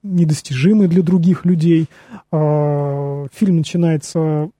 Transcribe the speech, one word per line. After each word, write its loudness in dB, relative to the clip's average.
недостижимые 0
для 2
других 2
людей. 2
А, -2
фильм 0
начинается -2